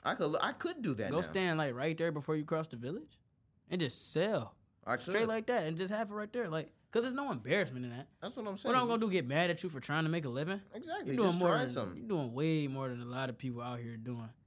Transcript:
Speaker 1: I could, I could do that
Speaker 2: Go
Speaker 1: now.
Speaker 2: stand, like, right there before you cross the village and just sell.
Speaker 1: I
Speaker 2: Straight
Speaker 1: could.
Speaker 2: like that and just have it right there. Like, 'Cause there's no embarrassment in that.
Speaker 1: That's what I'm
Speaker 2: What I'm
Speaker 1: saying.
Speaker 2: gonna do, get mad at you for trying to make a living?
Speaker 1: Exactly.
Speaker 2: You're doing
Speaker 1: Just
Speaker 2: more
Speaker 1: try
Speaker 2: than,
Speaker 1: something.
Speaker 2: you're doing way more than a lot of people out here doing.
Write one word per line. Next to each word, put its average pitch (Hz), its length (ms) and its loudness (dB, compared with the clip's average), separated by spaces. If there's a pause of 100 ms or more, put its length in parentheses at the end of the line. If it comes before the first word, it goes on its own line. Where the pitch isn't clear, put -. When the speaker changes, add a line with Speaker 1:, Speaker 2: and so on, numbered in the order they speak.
Speaker 1:
I 170 120 0
could, 156 260 0
I 226 120 2
could 330 280 -6
do 170 140 0
that 104 160 -2
Speaker 2:
Go 147 60 2
Speaker 1:
now. 180 40 2
Speaker 2:
stand, 175 360 0
like, 147 160 0
right 156 240 -2
there 165 140 2
before 156 240 -2
you 151 100 -2
cross 160 220 -2
the 139 100 -10
village 156 400 -8 (520)
and 180 120 0
just - 300 0
sell. 160 440 2 (300)
Speaker 1:
I 123 120 2
Speaker 2:
Straight 190 240 2
Speaker 1:
could. 226 80 6
Speaker 2:
like 220 180 0
that 240 160 4
and 160 140 0
just 185 160 0
have 214 180 -2
it - 20 -8
right 214 180 -6
there. 233 180 -2
Like, 156 220 -2 (220)
'Cause 233 80 6
there's 254 140 0
no 277 160 -2
embarrassment 131 540 2
in 120 60 -6
that. 127 160 -8 (140)
Speaker 1:
That's 208 140 -8
what 254 60 -6
I'm 214 40 -6
Speaker 2:
What 202 60 -2
I'm 190 60 -6
Speaker 1:
saying. 247 300 4
Speaker 2:
gonna 233 120 2
do, 220 100 2
get 175 180 2
mad 160 220 4
at 170 140 0
you 190 60 -2
for 139 100 -6
trying 156 240 0
to 156 80 2
make 147 140 0
a 131 40 -2
living? 160 320 -2 (140)
Speaker 1:
Exactly. 330 320 -6
Speaker 2:
You're 139 100 0
doing 208 140 6
Speaker 1:
Just 175 80 2
Speaker 2:
more 180 100 6
Speaker 1:
try 165 120 6
Speaker 2:
than, 123 100 0
Speaker 1:
something. 101 260 -4
Speaker 2:
you're 233 100 -10
doing 151 260 0
way 151 340 2
more 135 200 -2
than 123 140 -6
a 120 40 -8
lot 127 240 -4
of 117 80 -8
people 120 240 -6
out 120 180 -6
here 117 180 -8
doing. 117 320 -8 (180)